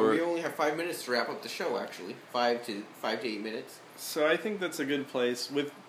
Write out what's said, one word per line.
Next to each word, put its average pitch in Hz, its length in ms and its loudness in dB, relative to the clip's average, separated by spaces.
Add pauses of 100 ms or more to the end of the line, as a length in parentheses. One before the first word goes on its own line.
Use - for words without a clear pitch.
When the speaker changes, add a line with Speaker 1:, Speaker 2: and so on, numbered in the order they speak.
Speaker 1:
Uh, 110 40 8
we - 100 6
Speaker 2:
we're 170 60 2
Speaker 1:
only 170 160 0
have 147 120 -2
five 160 220 2
minutes 170 280 -4
to 127 80 -4
wrap 120 180 2
up - 120 -6
the 117 60 -8
show, 131 300 -2
actually. 92 380 -8 (160)
Five 120 340 4
to, 104 180 -6 (160)
five 113 220 -2
to 123 60 -2
eight 104 140 -4
minutes. 113 360 -8 (180)
Speaker 2:
So - 300 0
I 165 100 6
think 202 240 -2
that's 165 180 -2
a 147 60 0
good 139 240 0
place. 123 420 0
With 143 220 0 (160)